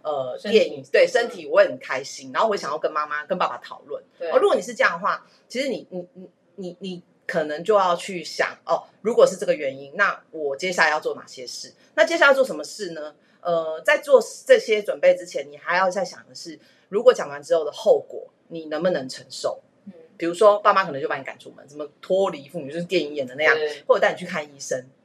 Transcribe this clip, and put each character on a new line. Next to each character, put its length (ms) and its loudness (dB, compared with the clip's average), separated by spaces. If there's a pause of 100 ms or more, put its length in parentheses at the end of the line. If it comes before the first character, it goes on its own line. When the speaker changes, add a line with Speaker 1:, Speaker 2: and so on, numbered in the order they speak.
Speaker 1:
呃， 360 -6
Speaker 2:
身 140 -6
体。 60 8
Speaker 1:
电 140 4
影， 200 -12
对， 140 8
身 220 0
体 180 -12
我 100 0
会 100 8
很 120 -6
开 260 -6
心， 260 -16
Speaker 2:
嗯。 20 -14
Speaker 1:
然 100 0
后 60 2
我 20 0
会 60 -2
想 140 -8
要 80 -6
跟 140 -4
妈 140 -2
妈、 180 -6
跟 140 -6
爸 100 0
爸 100 -8
讨 280 -18
论。 160 -12 (160)
Speaker 2:
对。 120 -8
Speaker 1:
哦， 80 4
如 80 4
果 80 4
你 60 0
是 140 -10
这 100 0
样 80 2
的 60 -8
话， 280 -4 (220)
其 100 -6
实 100 -2
你、 200 -6
你、 240 -12
你、 180 -20 (260)
你、 240 -12
你 220 -10 (240)
可 180 -2
能 200 -8
就 100 2
要 220 4
去 260 -10
想， 440 -6
哦， 180 -2 (160)
如 140 -4
果 120 8
是 100 -4
这 100 -8
个 80 0
原 240 -6
因， 180 -18
那 260 -2 (100)
我 220 -6
接 160 -6
下 140 2
来 60 4
要 100 0
做 140 -6
哪 120 -14
些 200 -18
事？ 260 -16 (220)
那 100 4
接 140 0
下 80 6
来 40 8
要 40 6
做 100 2
什 100 -4
么 80 -10
事 280 -10
呢？ 240 -12 (260)
呃， 400 -2
在 160 2
做 240 6 (240)
这 140 8
些 240 -2
准 180 -6
备 140 6
之 100 -6
前， 260 -10
你 60 -20
还 220 -2
要 120 4
再 140 -4
想 240 -14
的 60 -20
是， 240 -16 (320)
如 120 -2
果 80 10
讲 160 -2
完 160 -12
之 140 0
后 80 0
的 80 -4
后 340 4
果， 220 -16 (200)
你 180 -12
能 160 -4
不 80 2
能 180 -4
承 220 -14
受？ 320 -8 (240)
Speaker 2:
嗯。 60 -18 (240)
Speaker 1:
比 100 -6
如 80 -4
说， 240 6
爸 160 4
妈 100 2
可 80 -6
能 80 -8
就 80 -6
把 80 -4
你 80 -12
赶 140 -14
出 180 -20
门， 120 -20
什 60 -20
么 140 -12 (140)
脱 280 0
离 180 -14
父 120 -10
母， 100 -10
就 80 -8
是 60 -6
电 180 0
影 120 -6
演 120 -4
的 100 -16
那 80 -2
样， 120 6
Speaker 2:
对。 300 -4
Speaker 1:
或 80 6
者 60 2
带 120 4
你 60 -10
去 80 -12
看 180 -8
医 140 -20
生 200 -6 (260)